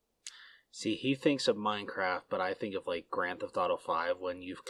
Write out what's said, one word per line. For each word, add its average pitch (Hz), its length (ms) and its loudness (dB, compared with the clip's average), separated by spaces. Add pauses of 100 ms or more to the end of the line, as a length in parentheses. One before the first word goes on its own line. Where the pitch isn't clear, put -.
(720)
See, - 240 -2
he 135 200 0
thinks 135 340 4
of 110 80 4
Minecraft, 101 720 0
but 95 140 0
I 92 100 0
think 98 220 -4
of, 90 120 -2
like, 85 240 -2
Grand 90 300 -2
Theft 87 160 -6
Auto 87 220 2
five 87 400 0
when 90 240 -4
you 90 140 -8 (140)